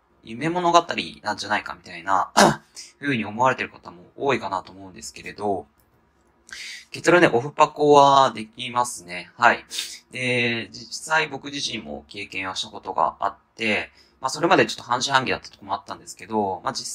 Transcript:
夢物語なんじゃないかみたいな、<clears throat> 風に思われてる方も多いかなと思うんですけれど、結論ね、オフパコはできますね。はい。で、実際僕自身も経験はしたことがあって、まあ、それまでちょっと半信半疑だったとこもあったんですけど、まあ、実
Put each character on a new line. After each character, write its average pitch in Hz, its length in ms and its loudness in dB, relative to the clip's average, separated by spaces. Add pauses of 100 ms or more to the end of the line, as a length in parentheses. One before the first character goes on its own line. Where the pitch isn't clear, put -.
(240)
夢 123 260 -6
物 175 220 2
語 170 160 4 (340)
な 104 140 -4
ん - 20 -8
じ - 80 -10
ゃ 101 40 -10
な 104 100 0
い - 40 -6
か - 120 -10
み - 80 -20
た - 120 -16
い - 80 -14
な、 98 280 0 (340)
<clears throat> - 340 -20
風 139 160 -2
に 110 100 -4
思 107 180 -2
わ 127 80 6
れ 123 40 -4
て 107 60 -8
る 95 80 -6
方 - 220 -20
も - 140 -20 (100)
多 135 180 0
い 110 60 0
か 104 100 -8
な 92 140 -4
と 92 80 -20
思 95 160 -18
う - 20 -18
ん 90 60 -20
で - 80 -18
す - 100 -16
け - 80 -18
れ 90 120 -14
ど、 98 340 -4 (1200)
結 139 200 2
論 175 100 8
ね、 165 100 6
オ 117 100 2
フ 147 100 -8
パ 151 160 4
コ 147 240 2
は 139 400 8
で 110 140 -10
き 123 240 -14
ま 120 160 -2
す - 180 -10
ね。 87 340 -12
は 117 160 6
い。 - 120 -6 (460)
で、 120 600 -2
実 - 340 -14
際 156 220 0
僕 139 240 -12
自 143 180 -6
身 117 100 -8
も 73 280 -14
経 101 200 -12
験 95 200 -8
は 92 80 -8
し - 80 -6
た 110 60 -12
こ 101 100 -14
と - 140 -10
が - 260 0
あ 98 100 -2
っ - 60 -8 (200)
て、 110 360 -4 (300)
ま 131 60 -4
あ、 - 20 -2
そ - 120 -6
れ 170 60 2
ま - 100 6
で 123 80 4
ち - 80 -6
ょ - 20 -8
っ - 20 -12
と - 60 -16
半 123 180 -2
信 135 120 -2
半 131 120 2
疑 98 60 -4
だ 85 60 -4
っ - 40 -14
た - 80 -20
と - 100 -20
こ - 60 -20
も 98 80 -6
あ 98 40 -4
っ - 80 -18
た 110 80 -14
ん 85 60 -14
で - 80 -20
す - 80 -18
け 95 120 -18
ど、 101 360 -4
ま 127 80 -6
あ、 - 20 -14
実 - 220 -10